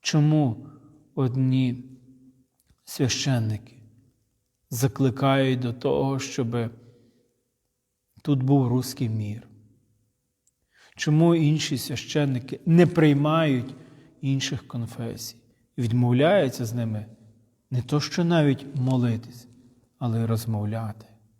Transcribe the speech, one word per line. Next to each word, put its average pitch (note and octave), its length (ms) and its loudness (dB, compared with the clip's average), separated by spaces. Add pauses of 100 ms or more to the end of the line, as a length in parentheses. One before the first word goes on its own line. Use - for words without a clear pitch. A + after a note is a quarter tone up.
Чому D3+ 640 2 (480)
одні C3 720 0 (960)
священники A#2 880 -2 (960)
закликають C3+ 880 0
до B2 140 -4
того, C3+ 460 -2
щоб A#2 520 -4 (1500)
тут C#3 220 0
був C3+ 240 4
руський B2 420 -2
мір? G#2+ 380 -6 (1500)
Чому D#3+ 400 4
інші D3+ 420 2
священники C3+ 880 -4
не E3+ 220 6
приймають D3+ 880 2 (460)
інших C3+ 460 -4
конфесій - 680 -10 (380)
і C3+ 60 -6
відмовляються B2 840 2
з A2 80 -8
ними A2 320 -6 (680)
не B2 100 -2
то, D3 180 -2
що E3+ 240 -4
навіть D#3 420 2 (100)
молитись, B2 720 -2 (520)
але A2+ 220 -2
й A2+ 40 -2
розмовляти? A2 800 -6 (340)